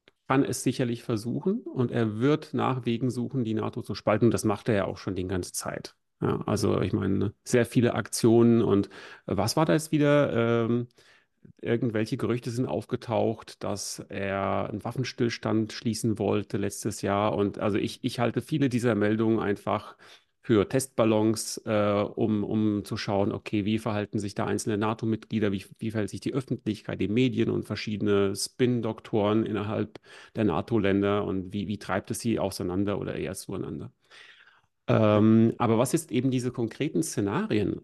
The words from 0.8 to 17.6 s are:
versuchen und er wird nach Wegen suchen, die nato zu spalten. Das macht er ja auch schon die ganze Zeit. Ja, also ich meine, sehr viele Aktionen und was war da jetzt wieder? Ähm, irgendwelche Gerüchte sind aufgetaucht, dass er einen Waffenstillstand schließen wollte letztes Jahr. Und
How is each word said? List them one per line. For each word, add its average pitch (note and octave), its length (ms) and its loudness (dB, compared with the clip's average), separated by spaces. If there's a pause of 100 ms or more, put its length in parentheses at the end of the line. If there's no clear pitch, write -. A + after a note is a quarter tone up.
versuchen B2+ 560 -2
und C3 320 -4
er A2+ 260 -2
wird D3 340 0
nach A#2+ 340 -2
Wegen A#2+ 220 0
suchen, A#2+ 360 -2
die A2 100 -2
nato G#2+ 280 -4
zu G#2 120 -8
spalten. G#2+ 380 2
Das G2 100 -2
macht G#2+ 260 -2
er A#2 60 2
ja G2 120 2
auch F2+ 120 -6
schon G2+ 160 -6
die F#2 140 -4
ganze F2+ 240 -4
Zeit. - 420 -8 (260)
Ja, - 240 0
also G2+ 360 2
ich - 120 0
meine, G2 420 0 (100)
sehr A#2+ 200 4
viele A#2 300 2
Aktionen A#2 680 6
und G2+ 260 4 (380)
was G2 300 0
war D#3 80 4
da E3 100 4
jetzt D#3 180 -2
wieder? C#3 720 4
Ähm, A#2+ 240 0 (720)
irgendwelche A#2 560 0
Gerüchte A#2 340 -2
sind A#2+ 160 -2
aufgetaucht, A2 960 -4
dass G2+ 460 -6
er G2 600 -2
einen G#2 140 -8
Waffenstillstand A#2 920 -2
schließen G#2+ 460 -2
wollte G#2 380 0
letztes G2+ 440 -6
Jahr. G2+ 360 2
Und G2+ 240 0